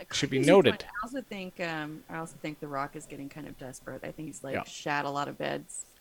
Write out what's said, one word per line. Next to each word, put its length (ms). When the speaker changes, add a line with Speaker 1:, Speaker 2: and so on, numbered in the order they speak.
Speaker 1:
A 120
Speaker 2:
should 180
be 60
Speaker 1:
crazy 140
Speaker 2:
noted. 200
Speaker 1:
point. 140
I 200
also 160
think, 400
um, 480
I 80
also 240
think 180
The 80
Rock 280
is 100
getting 240
kind 180
of 120
desperate. 440
I 80
think 180
he's, 140
like, 120
Speaker 3:
Yeah. 80
Speaker 1:
shat 420
a 60
lot 160
of 100
beds. 480